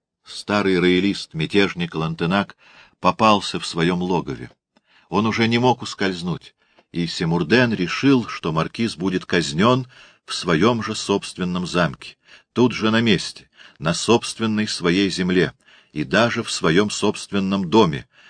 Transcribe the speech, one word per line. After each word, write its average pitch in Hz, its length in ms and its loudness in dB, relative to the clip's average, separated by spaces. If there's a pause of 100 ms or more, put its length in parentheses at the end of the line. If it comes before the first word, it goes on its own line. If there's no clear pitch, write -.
(240)
Старый 98 540 0
роялист, 90 560 2
мятежник 85 600 0
Лантенак, 82 600 -2 (440)
попался 98 600 2
в - 60 -10
своем 87 380 0
логове. 69 480 -4 (580)
Он 101 160 2
уже 113 220 2
не 117 100 2
мог 123 240 4
ускользнуть, 90 720 -6 (380)
и 85 160 -2
Симурден 87 680 0
решил, 107 540 0
что - 240 -6
маркиз 80 440 -2
будет 90 300 -4
казнен 98 640 2 (380)
в - 100 -10
своем 107 480 0
же 101 100 -6
собственном 90 720 -4
замке, 85 520 -4 (360)
тут 117 200 2
же 110 180 -2
на 113 100 2
месте, - 480 -2 (300)
на 80 160 -2
собственной 110 720 0
своей 90 420 0
земле 90 420 0 (420)
и 73 100 -4
даже 110 400 0
в - 80 -10
своем 92 380 2
собственном 98 800 -4
доме. 80 380 2 (220)